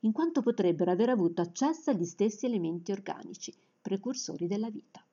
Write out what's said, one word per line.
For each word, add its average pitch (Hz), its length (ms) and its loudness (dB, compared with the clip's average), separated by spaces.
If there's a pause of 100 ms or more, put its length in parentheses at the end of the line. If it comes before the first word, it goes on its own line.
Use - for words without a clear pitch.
in 220 120 4
quanto 320 300 2
potrebbero 180 480 2
aver 190 180 4
avuto 180 320 2
accesso 262 480 0
agli 190 160 2
stessi 202 400 -2
elementi 175 480 -2
organici, 196 580 -8 (300)
precursori 190 680 -4
della 208 220 0
vita. - 340 -14 (100)